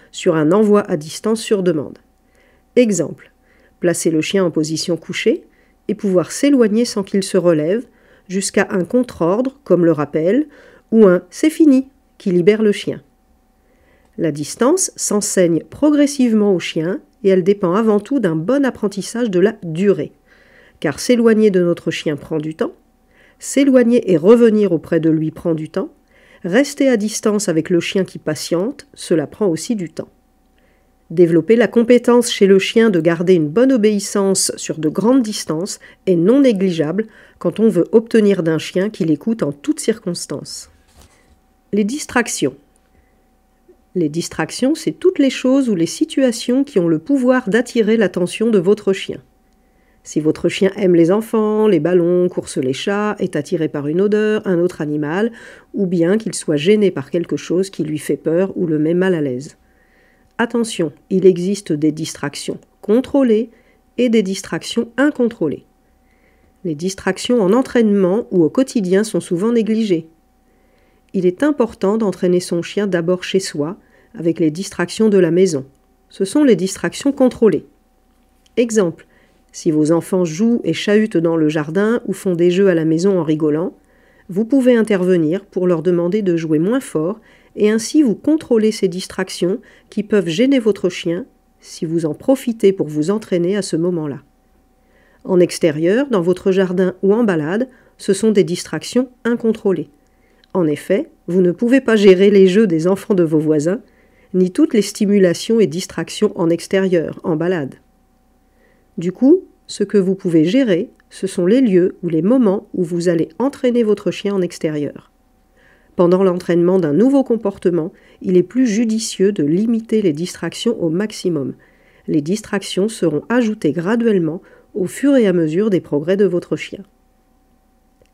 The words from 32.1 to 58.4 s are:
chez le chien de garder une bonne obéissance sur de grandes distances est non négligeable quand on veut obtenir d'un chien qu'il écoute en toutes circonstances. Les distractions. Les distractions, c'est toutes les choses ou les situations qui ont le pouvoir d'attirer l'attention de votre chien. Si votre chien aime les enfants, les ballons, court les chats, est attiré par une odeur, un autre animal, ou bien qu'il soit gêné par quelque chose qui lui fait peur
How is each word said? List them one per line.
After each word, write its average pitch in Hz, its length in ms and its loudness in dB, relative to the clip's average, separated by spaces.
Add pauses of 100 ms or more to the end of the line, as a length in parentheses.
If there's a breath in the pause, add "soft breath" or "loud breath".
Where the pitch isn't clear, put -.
chez - 180 2
le 190 120 6
chien 226 300 2
de 180 100 2
garder 170 340 2
une 156 140 2
bonne 233 240 2
obéissance 202 840 0
sur 156 200 -8
de 156 120 -2
grandes 240 320 2
distances 196 580 -8 (260 loud breath)
est 180 120 2
non 220 240 4
négligeable 190 640 0 (320 loud breath)
quand 180 220 -4
on 226 80 4
veut 175 240 2
obtenir 208 500 2
d'un 160 140 0
chien 185 320 -4
qu'il 175 200 -4
écoute 220 320 -2
en 143 120 -2
toutes - 260 -6
circonstances. - 920 -10 (1000 soft breath)
Les 202 140 0
distractions. 233 720 -4 (1400)
Les 165 140 0
distractions, 170 680 -4
c'est - 160 -4
toutes 370 260 0
les 277 120 2
choses 262 400 0
ou 208 60 0
les 165 100 0
situations 262 800 -2
qui - 120 -4
ont 170 120 2
le 160 100 0
pouvoir 254 500 0
d'attirer 226 460 0
l'attention 196 540 -2
de 214 100 4
votre 196 320 0
chien. - 300 -8 (840)
Si - 160 -6
votre 151 300 -2
chien 190 260 0
aime 185 180 2
les 165 180 4
enfants, 214 580 0
les 175 100 2
ballons, 180 480 2
court 180 300 -8
les 135 160 -2
chats, 208 460 -4
est 180 180 -4
attiré 156 320 -4
par 147 180 -6
une 165 140 0
odeur, 214 440 0
un 185 140 0
autre 180 220 -2
animal, 151 500 -4 (420 loud breath)
ou 208 120 -2
bien 175 320 0
qu'il 202 160 -6
soit - 240 -4
gêné 196 340 2
par 139 200 -10
quelque 165 260 -4
chose 190 320 -4
qui 170 160 -8
lui 151 120 -6
fait 143 200 -4
peur 175 400 -2